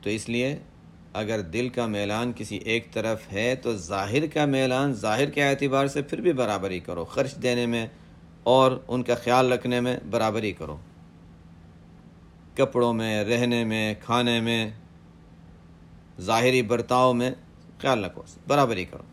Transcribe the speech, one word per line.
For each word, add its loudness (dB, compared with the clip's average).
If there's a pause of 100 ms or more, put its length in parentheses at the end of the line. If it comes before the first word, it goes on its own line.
تو -4
اس -6
لیے -2 (540)
اگر -4
دل -4
کا -2
میلان -2
کسی -8
ایک -4
طرف -4
ہے 0
تو -4
ظاہر -2
کا 0
میلان، 2
ظاہر 0
کے 0
اعتبار 2
سے -2
پھر -6
بھی 2
برابری -2
کرو، -6
خرچ -2
دینے 0
میں -2 (560)
اور 6 (160)
ان -2
کا 0
خیال 4
رکھنے 0
میں -2 (140)
برابری -2
کرو، -10 (1800)
کپڑوں 2
میں، 0
رہنے 2
میں، -2
کھانے 0
میں، -2 (1500)
ظاہری 4
برتاؤ 2
میں 0 (480)
خیال 0
رکھو، -12 (240)
برابری 2
کرو۔ -16 (100)